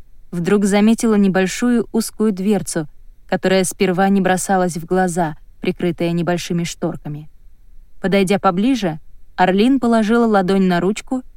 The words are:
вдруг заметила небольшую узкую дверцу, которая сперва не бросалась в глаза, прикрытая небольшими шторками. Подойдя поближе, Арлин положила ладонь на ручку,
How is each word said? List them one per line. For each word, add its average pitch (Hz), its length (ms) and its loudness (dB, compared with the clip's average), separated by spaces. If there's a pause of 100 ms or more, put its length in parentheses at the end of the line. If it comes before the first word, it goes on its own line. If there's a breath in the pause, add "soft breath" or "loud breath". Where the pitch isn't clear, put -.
(320)
вдруг 196 340 0
заметила 214 500 2
небольшую 196 760 0
узкую 220 400 -2
дверцу, 185 560 -2 (400)
которая 190 360 2
сперва 190 460 0
не 196 120 4
бросалась 180 560 0
в 160 80 -10
глаза, 180 500 -2 (260)
прикрытая 175 500 -4
небольшими 170 520 -2
шторками. 151 640 -8 (800)
Подойдя 190 340 2
поближе, 196 600 0 (360)
Арлин 202 440 4
положила 233 480 2
ладонь 196 400 2
на 175 120 2
ручку, 220 440 -4 (120)